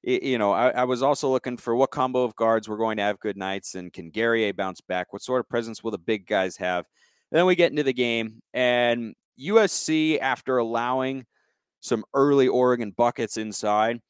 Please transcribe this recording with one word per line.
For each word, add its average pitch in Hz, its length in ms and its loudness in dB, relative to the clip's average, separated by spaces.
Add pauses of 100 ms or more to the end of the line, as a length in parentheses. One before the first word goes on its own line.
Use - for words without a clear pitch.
y-, 123 200 0
you 127 160 0
know, 101 120 2
I, 117 180 4
I 127 160 0
was 127 180 -2
also 139 260 0
looking 123 280 -2
for 117 180 -2
what 131 160 2
combo 131 320 0
of 113 120 -4
guards 113 340 0
were 107 80 -6
going 110 200 -2
to 101 60 0
have 101 160 0
good 101 180 -6
nights, 98 380 -8
and 90 180 -12
can 85 160 -14
Guerrier 110 440 0
bounce 95 280 -6
back? 90 320 -6
What 101 80 -12
sort 127 200 -2
of - 80 -10
presence 117 340 -6
will 113 80 -4
the 98 80 -6
big 101 260 -4
guys 95 320 -2
have? 90 280 -4 (440)
And 151 80 0
then 180 80 6
we 185 100 4
get 170 160 4
into 147 120 -2
the 135 80 2
game, 117 480 -2 (140)
and 120 600 0 (220)
U 180 240 2
S 202 140 2
C, 156 440 0
after 131 420 -2
allowing 123 680 -2 (560)
some 113 320 -2
early 139 340 6
Oregon 123 480 2
buckets 120 400 0
inside 110 640 0 (100)